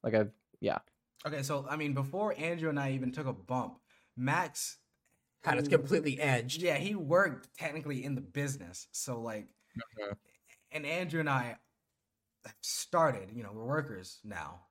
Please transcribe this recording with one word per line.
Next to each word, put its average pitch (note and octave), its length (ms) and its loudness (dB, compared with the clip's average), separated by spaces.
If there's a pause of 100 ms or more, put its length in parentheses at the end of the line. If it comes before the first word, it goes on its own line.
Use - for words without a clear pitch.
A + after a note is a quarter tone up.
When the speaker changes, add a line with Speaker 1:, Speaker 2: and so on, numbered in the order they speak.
Speaker 1:
Like, A2 100 2
I've, G#2+ 180 6 (280)
yeah. - 200 0 (460)
Speaker 2:
Okay, - 180 -4
so, C#3 260 -2
I D3 80 -2
mean, D3 160 0
before D#3 440 0
Andrew D#3+ 320 -2
and C#3+ 100 0
I C3+ 120 0
even B2+ 220 -2
took D3 140 -4
a C3 60 -2
bump, A#2 460 -4 (380)
Max D3 640 0 (680)
Speaker 3:
Had C#3 140 4
us C3+ 80 2
Speaker 2:
who D3+ 100 6
Speaker 3:
completely D3 420 4
edged. C3+ 420 2
Speaker 2:
Yeah, F3 140 4
he F3+ 180 0
worked E3+ 640 2
technically C#3+ 460 -4
in C#3 120 -2
the A#2+ 60 -4
business. F#2 680 -6
So, A#2+ 300 -6
like, A2 260 -6 (500)
Speaker 1:
Mm-hmm. G#2 140 -4 (600)
Speaker 2:
and D3+ 120 -6
Andrew E3 360 -2
and D3+ 80 2
I A#2+ 280 0 (880)
have - 160 -16
started, B2 680 2
you A#2 120 -8
know, G2+ 100 -10
we're A2 100 -10
workers A#2+ 600 -4
now F2 460 -10